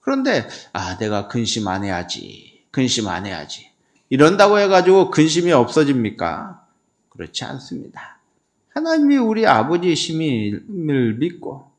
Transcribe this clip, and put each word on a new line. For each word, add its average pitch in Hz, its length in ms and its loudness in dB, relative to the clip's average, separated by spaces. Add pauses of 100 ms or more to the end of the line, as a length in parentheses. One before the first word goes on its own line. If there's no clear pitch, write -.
그런데 262 480 -2 (240)
"아, 92 240 -8
내가 107 320 -2
근심 110 400 -4
안 98 160 -4
해야지, - 840 -10
근심 120 380 -2
안 90 180 -6
해야지." 80 440 -12 (380)
이런다고 196 500 4
해가지고 185 520 4
근심이 165 420 2
없어집니까? 127 1120 0 (460)
그렇지 - 340 -12
않습니다. - 760 -16 (520)
하나님이 302 460 2
우리 220 300 2
아버지심을 147 1700 0
믿고 151 600 -8